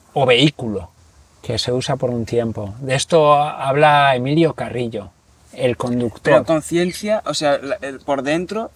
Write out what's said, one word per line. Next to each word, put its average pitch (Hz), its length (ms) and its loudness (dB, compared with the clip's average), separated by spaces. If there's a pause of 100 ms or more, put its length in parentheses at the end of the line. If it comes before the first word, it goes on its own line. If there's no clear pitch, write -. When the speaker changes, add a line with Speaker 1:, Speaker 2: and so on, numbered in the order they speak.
(140)
Speaker 1:
o 247 120 2
vehículo, 127 680 0 (500)
que 113 160 -6
se - 140 -4
usa 127 240 -2
por 131 140 -2
un 117 160 -2
tiempo. 110 540 -4
De 131 160 -2
esto 151 380 4
habla 143 840 4
Emilio 143 380 2
Carrillo, 113 580 -6 (420)
el 127 240 -2
conductor. 120 460 -4
Speaker 2:
Pero 127 220 2
conciencia, 175 800 -2
o 147 80 -6
sea, 143 240 0
la, 135 240 -6
el, 135 180 -10
por 139 240 -4
dentro, 180 520 -4